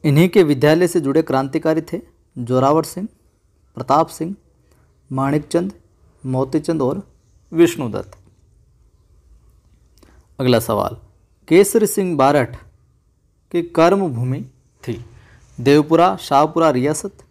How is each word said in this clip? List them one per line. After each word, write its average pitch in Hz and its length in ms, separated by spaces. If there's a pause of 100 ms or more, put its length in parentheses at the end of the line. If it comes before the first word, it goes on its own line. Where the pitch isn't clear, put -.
इन्हीं 151 260
के 196 140
विद्यालय 151 440
से 175 140
जुड़े 139 200
क्रांतिकारी 156 600
थे 165 200 (360)
जोरावर 131 460
सिंह, 180 240 (680)
प्रताप 143 320
सिंह, 175 280 (760)
माणिकचंद, 147 640 (520)
मोतीचंद 135 560
और 139 260 (460)
विष्णुदत्त। 160 640 (2250)
अगला 127 200
सवाल, 104 380 (500)
केसरी 202 400
सिंह 185 300
बारठ 135 380 (960)
की 175 100
कर्म 175 460
भूमि 127 340 (420)
थी 120 220 (540)
देवपुरा, 156 560
शाहपुरा 156 540
रियासत 143 440 (180)